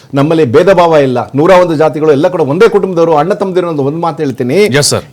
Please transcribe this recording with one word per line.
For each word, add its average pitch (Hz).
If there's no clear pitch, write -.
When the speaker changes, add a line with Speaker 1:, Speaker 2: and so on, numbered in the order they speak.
Speaker 1:
ನಮ್ಮಲ್ಲಿ 156
ಭೇದ 160
ಭಾವ 170
ಇಲ್ಲ, 123
ನೂರ 160
ಒಂದು 180
ಜಾತಿಗಳು 151
ಎಲ್ಲ 147
ಕೂಡ 175
ಒಂದೇ 156
ಕುಟುಂಬದವರು, 175
ಅಣ್ಣ 160
ತಮ್ಮದಿರು 180
ಅನ್ನೋದು 139
ಒಂದು 160
ಮಾತು 160
ಹೇಳ್ತೀನಿ. 135
Speaker 2:
Yes, 139
sir. 101